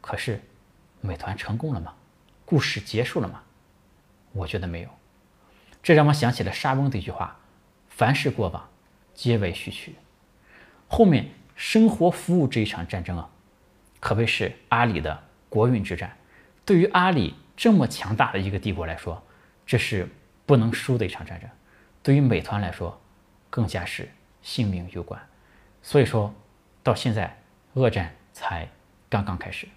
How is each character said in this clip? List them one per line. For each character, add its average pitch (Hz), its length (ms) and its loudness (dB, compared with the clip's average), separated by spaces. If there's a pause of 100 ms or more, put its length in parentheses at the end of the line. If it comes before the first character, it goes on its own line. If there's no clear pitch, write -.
可 - 160 -10
是 104 200 -6 (600)
美 92 160 -6
团 95 180 -8
成 104 220 -6
功 151 160 -4
了 98 80 -4
吗？ - 140 -12 (500)
故 151 160 2
事 - 180 -4
结 107 240 -4
束 147 200 -2
了 92 40 -4
吗？ - 160 -12 (880)
我 90 140 -6
觉 98 120 -6
得 90 80 -6
没 85 160 -8
有。 - 80 -16 (920)
这 170 120 8
让 151 120 8
我 151 60 6
想 120 180 2
起 - 120 -4
了 95 100 -4
沙 135 220 -2
翁 135 160 0
的 117 80 -4
一 - 20 -2
句 90 100 -8
话 - 280 -10 (500)
：“凡 123 260 2
是 139 160 0
过 95 200 -2
往， 85 180 -12 (460)
皆 117 240 0
为 92 140 -2
序 - 180 -10
曲。” - 240 -14 (920)
后 - 180 4
面 147 260 4 (260)
生 220 320 4
活 175 220 4
服 175 280 0
务 143 80 4
这 123 140 0
一 107 60 2
场 85 200 -8
战 92 160 -6
争 87 140 -6
啊， 82 140 -10 (680)
可 - 160 -2
谓 110 120 2
是 - 280 -2 (140)
阿 117 160 2
里 95 160 0
的 78 240 -8 (240)
国 110 180 2
运 120 160 2
之 95 140 -6
战。 - 180 -12 (500)
对 190 140 6
于 170 80 6
阿 180 240 2
里 101 240 0 (220)
这 233 160 4
么 151 160 6
强 - 260 -6
大 123 160 2
的 98 80 -4
一 95 100 -2
个 98 100 -4
帝 98 140 -2
国 90 140 -6
来 80 100 -6
说， - 240 -10 (460)
这 127 100 0
是 98 320 -2 (380)
不 143 100 6
能 113 160 2
输 - 240 -2
的 113 80 0
一 90 40 -4
场 - 180 -12
战 87 140 -14
争。 123 100 -18 (520)
对 139 120 4
于 143 60 6
美 113 200 4
团 104 200 -4
来 90 100 -4
说， - 300 -10 (500)
更 113 160 0
加 87 180 -6
是 - 240 -10 (340)
性 110 260 -4
命 90 240 -4
攸 87 100 -8
关。 - 180 -14 (640)
所 - 180 2
以 117 60 4
说 104 260 -2 (520)
到 120 100 2
现 120 180 -2
在， 101 240 -4 (380)
恶 127 160 4
战 85 240 -4 (180)
才 - 360 -8 (400)
刚 101 160 0
刚 95 120 -6
开 92 140 -10
始。 - 160 -12 (100)